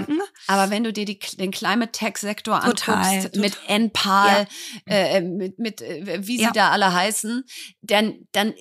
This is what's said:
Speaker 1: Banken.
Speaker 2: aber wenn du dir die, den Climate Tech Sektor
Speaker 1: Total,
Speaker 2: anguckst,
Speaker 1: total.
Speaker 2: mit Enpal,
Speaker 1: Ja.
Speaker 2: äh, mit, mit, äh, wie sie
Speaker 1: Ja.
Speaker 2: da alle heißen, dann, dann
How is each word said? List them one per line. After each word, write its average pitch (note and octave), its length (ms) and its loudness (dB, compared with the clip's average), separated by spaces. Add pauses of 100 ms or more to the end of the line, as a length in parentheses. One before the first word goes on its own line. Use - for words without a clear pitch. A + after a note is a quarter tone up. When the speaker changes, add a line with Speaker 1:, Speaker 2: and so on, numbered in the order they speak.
Speaker 1:
Banken. D4+ 140 -2 (280)
Speaker 2:
aber G3 220 4
wenn G#3 140 0
du A3+ 80 -2
dir G#3 140 -4
die, G3 120 -6
den - 340 -6
Climate A3 420 0
Tech G#3+ 240 -4
Sektor G3+ 420 -2
Speaker 1:
Total, - 360 0
Speaker 2:
anguckst, F#3+ 400 0
Speaker 1:
total. G#3 60 0
Speaker 2:
mit G3+ 160 -2 (100)
Enpal, G3+ 800 4 (380)
Speaker 1:
Ja. G3 100 -2
Speaker 2:
äh, F#3 260 4
mit, F#3 360 -6
mit, A3+ 240 -6
äh, F#3+ 460 -8
wie A#3+ 80 -2
sie A3 80 0
Speaker 1:
Ja. A#3 80 2
Speaker 2:
da G3 200 4
alle G3 220 4
heißen, G#3+ 520 -2 (360)
dann, G#3 340 2 (180)
dann G#3 280 0